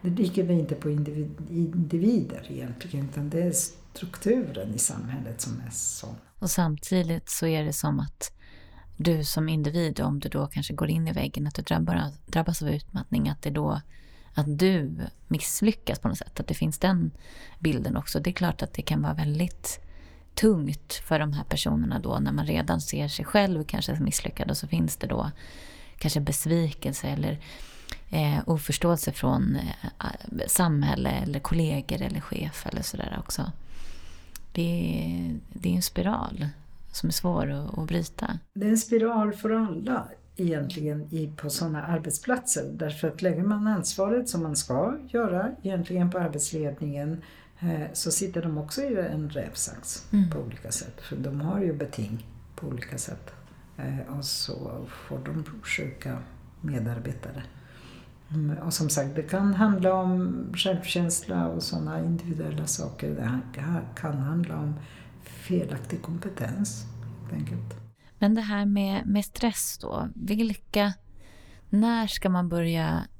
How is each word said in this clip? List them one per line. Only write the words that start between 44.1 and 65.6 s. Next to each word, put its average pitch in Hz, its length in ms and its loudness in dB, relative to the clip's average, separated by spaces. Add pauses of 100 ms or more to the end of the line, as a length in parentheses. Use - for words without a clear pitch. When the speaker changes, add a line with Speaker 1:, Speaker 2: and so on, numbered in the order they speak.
Speaker 1:
som 170 140 0
man 156 140 0
ska 185 420 2 (100)
göra 214 420 2 (120)
egentligen 180 480 2
på 185 80 0
arbetsledningen, 147 1040 -2 (380)
eh, 156 320 0
så - 180 -2
sitter 180 320 0
de 156 160 0
också 151 240 -4
i 262 140 0 (160)
en 151 180 -2
rävsax - 840 -6
Speaker 2:
Mm. 196 180 6
Speaker 1:
på 151 80 -2
olika - 340 -8
sätt. - 280 -6
För - 160 -8
de 139 240 -2
har 180 200 2
ju 175 160 2
beting 113 500 -4 (300)
på 156 100 -10
olika 131 320 -6
sätt. - 360 -10 (420)
Eh, 135 420 -6
och 135 60 -6
så - 640 -4
får - 300 -10
de 147 260 -4 (180)
sjuka 131 560 -4 (420)
medarbetare. 120 840 -4 (920)
Mm, 151 240 0
och 170 160 -4
som 156 140 2
sagt, 139 260 0
det 156 80 0
kan 196 320 4
handla 190 400 6
om 185 500 2 (100)
självkänsla 175 920 2
och 165 140 0
såna 160 420 -2
individuella 165 600 0
saker. 101 480 -2
Det - 80 -4
här 127 180 0 (140)
kan, 160 260 -2 (160)
kan 147 220 -2
handla 156 400 0
om 151 160 0 (480)
felaktig - 800 -2